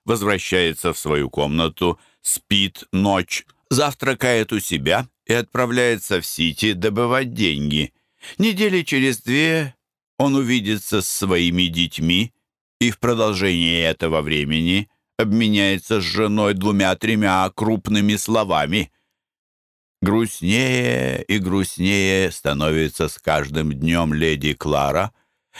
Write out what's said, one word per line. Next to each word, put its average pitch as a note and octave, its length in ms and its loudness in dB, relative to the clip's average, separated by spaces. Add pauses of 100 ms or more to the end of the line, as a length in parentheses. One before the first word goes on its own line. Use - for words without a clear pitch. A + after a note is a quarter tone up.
возвращается F2+ 880 0
в - 40 -8
свою D2 300 -2
комнату, D#2+ 720 -2 (220)
спит - 720 -2
ночь, F#2+ 520 0 (240)
завтракает B2+ 840 0
у G#2+ 80 0
себя F2+ 480 0 (180)
и A2+ 80 2
отправляется A#2+ 880 0
в - 40 -10
Сити E2 460 0
добывать A#2 600 0
деньги. D2+ 580 0 (460)
Недели G3 440 2
через C3 380 0
две D3+ 540 0 (420)
он C#3 200 2
увидится A2 680 0
с - 60 -4
своими F2+ 560 2
детьми E2+ 680 0 (480)
и A#2+ 100 2
в G#2 80 -8
продолжении F#2 840 0
этого D#2+ 400 0
времени D#2+ 680 0 (300)
обменяется G#2 840 2
с F2+ 40 -4
женой G#2 500 0
двумя-тремя G2 1000 2
крупными G#2 600 0
словами. F#2 760 0 (1120)
Грустнее A2+ 1200 0
и G2+ 140 -2
грустнее F#2+ 920 0
становится D#2 800 -2
с - 100 -10
каждым D2+ 540 -2
днем D#2+ 420 0
леди D2+ 380 0
Клара. D2 600 -2 (480)